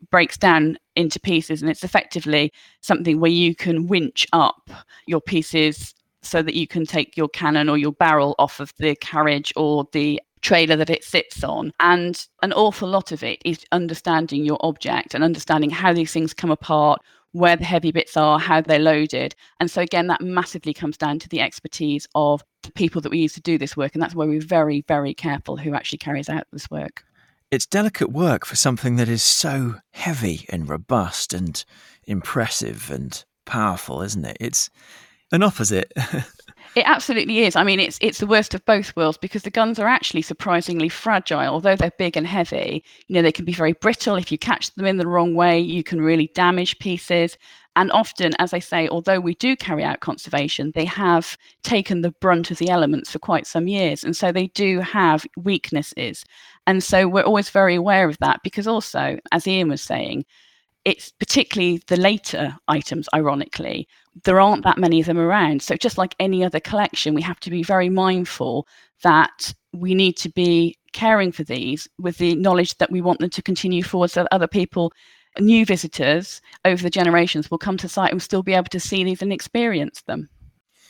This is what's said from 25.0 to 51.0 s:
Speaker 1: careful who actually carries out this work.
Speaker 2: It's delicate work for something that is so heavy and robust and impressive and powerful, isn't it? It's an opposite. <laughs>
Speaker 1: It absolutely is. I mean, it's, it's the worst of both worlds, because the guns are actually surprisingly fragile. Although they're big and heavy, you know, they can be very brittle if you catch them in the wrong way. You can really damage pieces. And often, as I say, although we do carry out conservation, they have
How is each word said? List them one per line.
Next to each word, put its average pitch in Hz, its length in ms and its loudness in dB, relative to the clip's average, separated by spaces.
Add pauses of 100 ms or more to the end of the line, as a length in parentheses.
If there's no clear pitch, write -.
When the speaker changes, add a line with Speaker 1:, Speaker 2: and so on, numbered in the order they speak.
Speaker 1:
careful 143 420 -6
who 147 180 -6
actually - 240 -8
carries 143 300 -8
out 151 240 -8
this - 180 -16
work. - 340 -12 (460)
Speaker 2:
It's - 160 -2
delicate 202 460 0
work 151 320 2
for - 120 -10
something 123 400 0
that 120 120 2
is 117 140 -2
so 131 540 -2 (160)
heavy 110 580 -4
and 80 180 -4
robust 87 640 -2
and 90 320 -6 (400)
impressive - 880 -4
and 67 340 -10 (220)
powerful, 92 560 -4
isn't 101 240 -6
it? - 120 -12
It's - 300 -4 (640)
an 175 100 4
opposite. 110 540 0
<laughs> 135 60 -2 (760)
Speaker 1:
It 247 100 2
absolutely 226 540 2
is. 196 160 2
I 170 80 4
mean, 190 160 2
it's, - 200 -2
it's - 180 -2
the 208 80 -4
worst 214 280 2
of 185 100 -8
both 208 300 2
worlds, 156 220 0
because 196 260 -8
the - 80 -10
guns 220 280 0
are 214 100 0
actually 247 340 0
surprisingly 170 640 -2
fragile. 160 680 -2
Although 190 220 2
they're 170 220 0
big 175 180 -2
and 156 100 -2
heavy, 175 580 -4 (220)
you - 80 -4
know, 175 80 4
they 165 100 6
can 175 140 -8
be 175 80 -2
very 165 180 2
brittle 214 440 0
if 180 140 -4
you 156 80 -4
catch - 360 -4
them 190 120 -4
in 190 120 0
the 170 80 -2
wrong 175 280 2
way. 170 240 4
You 170 240 -2
can 165 180 -4
really 160 340 2
damage 180 440 0
pieces. 175 600 -2 (360)
And 185 160 4
often, - 480 0
as 180 140 0
I 180 60 -2
say, 170 300 -2
although 185 300 0
we 175 180 -2
do 262 200 0
carry 156 260 -4
out 147 180 -4
conservation, 147 720 -4
they 160 100 -2
have 175 540 0 (240)